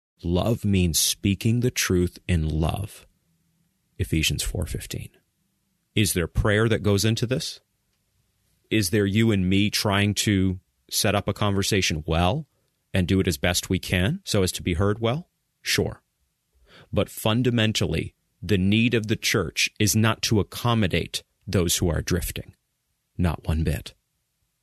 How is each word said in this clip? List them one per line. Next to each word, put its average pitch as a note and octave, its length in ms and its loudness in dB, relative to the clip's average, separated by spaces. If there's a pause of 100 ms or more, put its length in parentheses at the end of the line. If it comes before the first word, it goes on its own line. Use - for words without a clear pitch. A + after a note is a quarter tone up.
(240)
Love F2+ 420 -2
means F2+ 340 2
speaking A2 600 0
the B2 120 -2
truth - 560 0
in D#2+ 200 2
love. D#2 600 -4 (920)
Ephesians F2 460 -2
four E2+ 220 -4
fifteen. - 440 -10 (840)
Is G#2+ 180 2
there E2+ 140 0
prayer A2 400 2
that F2+ 160 0
goes G2+ 220 2
into A2+ 200 0
this? C3 340 -4 (1120)
Is G#2 200 2
there G#2 160 2
you A2 260 4
and F#2 180 2
me G2 200 4
trying G2+ 460 2
to F#2+ 440 2 (300)
set G2+ 260 0
up G2+ 120 0
a G#2 60 -2
conversation G2 720 0
well F2+ 420 0 (460)
and F#2 140 0
do F#2+ 120 2
it F#2 80 0
as E2+ 100 0
best - 320 -2
we F#2 100 0
can G2+ 440 -2
so G2+ 200 0
as F2+ 100 -2
to - 100 -10
be F#2 100 -2
heard G2+ 260 -2
well? A#2+ 300 -4 (320)
Sure. - 400 -4 (880)
But F#2+ 180 0
fundamentally, A2 1040 0 (280)
the F#2 160 0
need A2 360 2
of A2 140 0
the G#2+ 80 0
church - 540 -2 (100)
is G#2 160 2
not A2 280 2
to G#2+ 160 2
accommodate G2 840 -2 (220)
those F2+ 320 0
who F#2 120 0
are D#2 120 -2
drifting. - 520 -6 (640)
Not F2+ 300 -2
one D#2+ 160 0
bit. - 300 -4 (680)